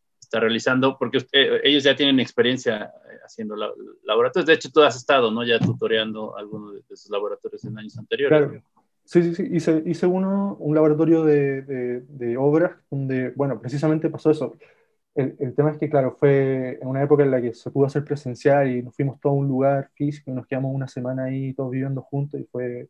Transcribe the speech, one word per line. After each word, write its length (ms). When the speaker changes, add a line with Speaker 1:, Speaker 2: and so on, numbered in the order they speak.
Speaker 1:
está 200
realizando, 580
porque 200
usted, 220
eh, 240
ellos 200
ya 120
tienen 240
experiencia, 680
eh, 380
haciendo 320
la, 160
laboratorios. 440
De 60
hecho, 180
tú 100
has 140
estado, 340
¿no? 160
Ya 140
tutoreando 760
algunos 380
de, 160
de 80
sus 140
laboratorios 540
en 120
años 180
anteriores. 440
Speaker 2:
Claro. 240
Sí, 160
sí, 140
sí. 160
Hice, 340
hice 220
uno, 520
un 140
laboratorio 500
de, 380
de, 400
de 360
obras 340
donde, 460
bueno, 260
precisamente 480
pasó 220
eso. 260
El, 240
el 160
tema 160
es 60
que, 120
claro, 280
fue 600
en 80
una 160
época 200
en 80
la 100
que 120
se 180
pudo 160
hacer 180
presencial 640
y 140
nos 120
fuimos 240
todos 140
a 60
un 80
lugar 480
físico 360
y 20
nos 120
quedamos 280
una 140
semana 380
ahí 300
todos 160
viviendo 320
juntos 360
y 60
fue 440